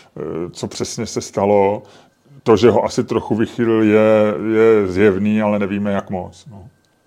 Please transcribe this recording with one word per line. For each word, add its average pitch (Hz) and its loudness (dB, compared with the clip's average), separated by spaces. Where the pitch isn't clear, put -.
eh, 73 -10
co - -12
přesně - -10
se 117 -10
stalo. 101 0
To, 113 4
že 113 6
ho 104 2
asi 117 -4
trochu 110 -4
vychýlil, 113 -2
je, 107 4
je 110 4
zjevný, 101 0
ale 104 0
nevíme, 101 -4
jak 98 -6
moc, 90 -12
no. 101 -20